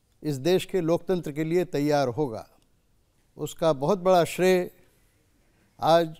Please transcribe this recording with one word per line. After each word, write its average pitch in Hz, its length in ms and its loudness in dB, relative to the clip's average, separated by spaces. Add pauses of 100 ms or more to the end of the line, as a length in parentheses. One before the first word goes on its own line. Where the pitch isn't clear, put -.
(220)
इस 151 160 -4
देश 170 260 0
के 190 160 -4
लोकतंत्र 165 520 -2
के 151 120 -6
लिए 170 220 0
तैयार 147 440 0
होगा। 110 360 -6 (880)
उसका 160 380 -2
बहुत 147 240 0
बड़ा 175 260 4
श्रेय 180 460 0 (1080)
आज 160 400 2